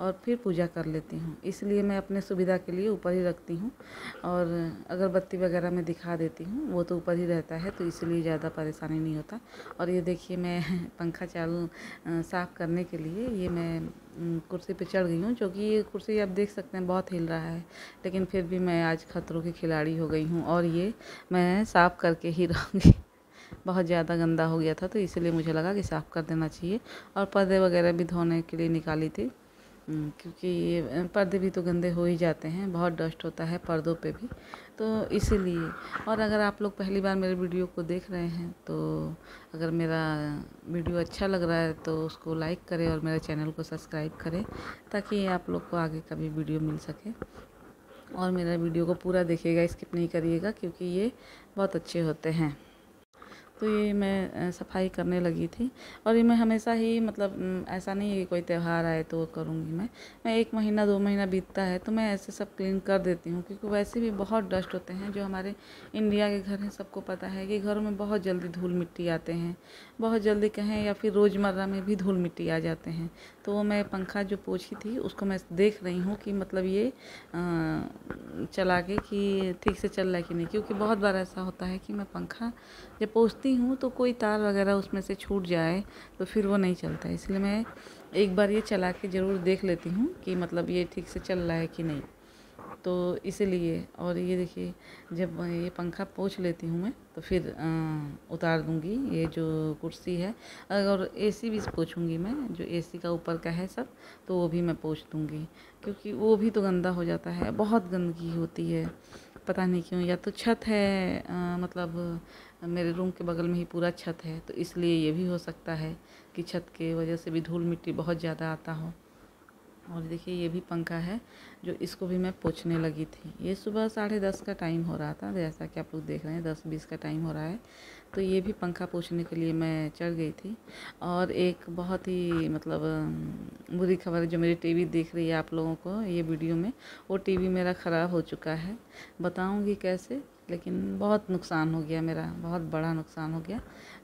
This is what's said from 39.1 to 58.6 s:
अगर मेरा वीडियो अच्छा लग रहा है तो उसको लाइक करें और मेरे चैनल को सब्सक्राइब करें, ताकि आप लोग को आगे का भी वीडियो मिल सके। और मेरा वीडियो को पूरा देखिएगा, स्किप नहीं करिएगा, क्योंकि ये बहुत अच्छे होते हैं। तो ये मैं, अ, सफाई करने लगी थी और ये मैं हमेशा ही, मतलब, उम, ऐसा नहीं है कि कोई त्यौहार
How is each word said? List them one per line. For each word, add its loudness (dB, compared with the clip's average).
अगर -2
मेरा 0
वीडियो -2
अच्छा -2
लग 2
रहा 2
है 2
तो -2
उसको -6
लाइक -2
करें 2
और 0
मेरे 0
चैनल -2
को -6
सब्सक्राइब -6
करें, -4
ताकि 0
आप 0
लोग -4
को -2
आगे 0
का -8
भी -2
वीडियो -2
मिल 0
सके। -10
और 0
मेरा 0
वीडियो 2
को 4
पूरा 2
देखिएगा, 4
स्किप -6
नहीं 2
करिएगा, 0
क्योंकि -6
ये 0
बहुत 2
अच्छे -2
होते 0
हैं। 2
तो 2
ये 4
मैं, 2
अ, -2
सफाई -2
करने 2
लगी 2
थी -2
और 6
ये 8
मैं 8
हमेशा 4
ही, 2
मतलब, 0
उम, -2
ऐसा -4
नहीं 0
है 0
कि 0
कोई 0
त्यौहार 2